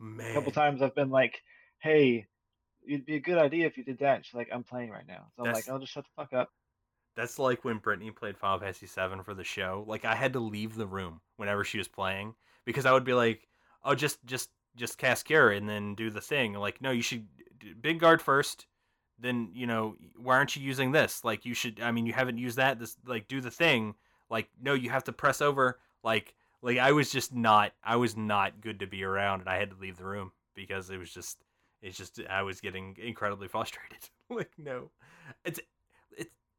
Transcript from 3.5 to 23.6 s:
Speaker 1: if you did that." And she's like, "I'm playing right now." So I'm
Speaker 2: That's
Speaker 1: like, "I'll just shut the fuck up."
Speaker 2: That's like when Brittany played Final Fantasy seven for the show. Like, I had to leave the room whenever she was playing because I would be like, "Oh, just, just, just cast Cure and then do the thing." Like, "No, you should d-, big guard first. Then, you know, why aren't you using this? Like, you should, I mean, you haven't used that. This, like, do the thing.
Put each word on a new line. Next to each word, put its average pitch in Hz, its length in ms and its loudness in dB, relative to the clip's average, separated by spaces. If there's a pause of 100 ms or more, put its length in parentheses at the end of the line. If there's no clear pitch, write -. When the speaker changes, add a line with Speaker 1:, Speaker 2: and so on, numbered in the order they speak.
Speaker 1:
if - 100 -2
you 117 80 -12
did 127 140 -10
that." 139 180 4
And - 100 -12
she's - 80 -20
like, 120 180 -6
"I'm 120 120 -6
playing 123 260 -10
right 107 160 -16
now." 92 300 -18
So 123 60 -10
I'm 120 100 0
Speaker 2:
That's 113 140 -4
Speaker 1:
like, 127 60 -8
"I'll 135 80 -6
just 135 120 -14
shut - 120 -12
the - 60 -20 (120)
fuck 131 100 -12
up." 127 200 0 (640)
Speaker 2:
That's 117 220 -6
like 127 260 2
when 113 140 -2
Brittany 104 340 -2
played 104 260 -10
Final 98 220 0
Fantasy 98 260 -10
seven 95 380 -4
for 104 100 -10
the 92 80 -10
show. 95 460 -6
Like, 110 160 -8
I 113 100 2
had 131 200 0
to 127 60 -2
leave 110 360 -6
the 110 100 -6
room 92 340 -8 (160)
whenever 101 280 -2
she - 140 -6
was 92 100 -6
playing 98 460 -4 (300)
because 127 220 -2
I 131 60 8
would 131 120 8
be 123 100 2
like, 117 340 2 (340)
"Oh, 139 140 2
just, 143 280 -4
just, 127 260 -8 (260)
just 120 220 -8
cast 127 260 2
Cure 147 260 8
and 101 180 -2
then 104 280 -6
do 113 140 -4
the 104 100 -8
thing." 127 320 -2
Like, 101 280 -4
"No, 131 120 -2
you 120 100 0
should 113 240 -6 (320)
d-, 101 140 -20
big 151 260 -2
guard 165 240 8
first. - 440 2 (520)
Then, 117 360 -4
you 123 120 -6
know, 110 300 -2 (200)
why 127 200 4
aren't 135 180 2
you 139 80 -10
using 135 300 0
this? 143 320 2
Like, 110 220 -2
you 123 80 -6
should, 110 260 -6
I 117 100 -2
mean, 117 140 0
you 113 80 -2
haven't 127 260 -2
used 120 200 -4
that. 131 200 2
This, 117 180 -12 (100)
like, 117 220 -6
do 135 120 -4
the 123 100 -8
thing. 117 440 2 (340)